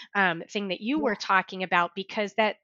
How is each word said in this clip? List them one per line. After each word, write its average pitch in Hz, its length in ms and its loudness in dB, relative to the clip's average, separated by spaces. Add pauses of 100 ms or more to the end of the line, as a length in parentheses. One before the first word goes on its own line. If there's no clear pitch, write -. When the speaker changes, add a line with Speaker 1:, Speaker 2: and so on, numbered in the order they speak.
(160)
Speaker 1:
um, 175 340 2
thing 202 180 -4
that 185 140 -4
you 262 180 -2
Speaker 2:
Yeah. 294 40 -2
Speaker 1:
were 220 120 0
talking 185 480 0
about, 175 320 2
because 196 400 -4
that, 214 280 2